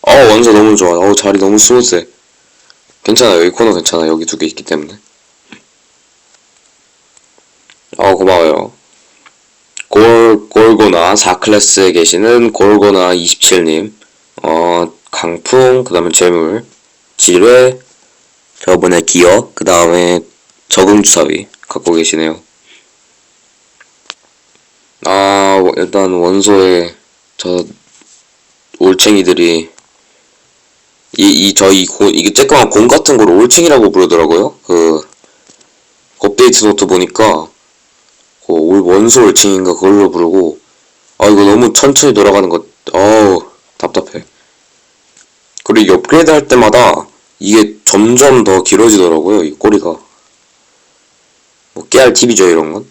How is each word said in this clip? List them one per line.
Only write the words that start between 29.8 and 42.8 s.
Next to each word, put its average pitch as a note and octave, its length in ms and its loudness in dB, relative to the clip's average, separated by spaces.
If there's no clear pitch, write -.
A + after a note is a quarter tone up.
이, G2 300 0
이, G2 60 -4
저 G2 180 0
이 F#2 140 -2
고-, - 200 -4
이게 E2+ 240 -2
쬐끄만 C3+ 400 0
곰 G#2+ 160 2
같은 C#3 300 0
걸 G#2 140 2
올챙이라고 A#2+ 600 2
부르더라고요. E2+ 760 0
그 E2 360 -2
업데이트 G#2+ 460 0
노트 G2+ 220 0
보니까 F2+ 640 -2
그 F2+ 60 -4
올-, E2+ 300 0
원소 G#2+ 440 2
올챙인가 F#2+ 480 0
그걸로 F#2+ 360 2
부르고, E2+ 480 -2
아, G2 80 0
이거 G2+ 180 4
너무 G#2+ 280 2
천천히 C#3 420 0
돌아가는 G2+ 340 2
것, E2+ 160 -6